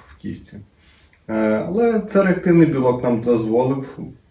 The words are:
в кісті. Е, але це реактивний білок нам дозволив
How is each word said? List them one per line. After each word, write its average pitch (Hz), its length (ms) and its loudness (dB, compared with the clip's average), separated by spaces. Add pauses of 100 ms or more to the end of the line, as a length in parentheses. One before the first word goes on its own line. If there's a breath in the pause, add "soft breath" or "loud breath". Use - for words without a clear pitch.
в - 140 -20
кісті. 101 340 -14 (720 soft breath)
Е, 110 400 -2
але 220 320 0
це 196 220 2
реактивний 170 440 4
білок 127 360 0
нам 117 180 0
дозволив 120 760 -2 (320)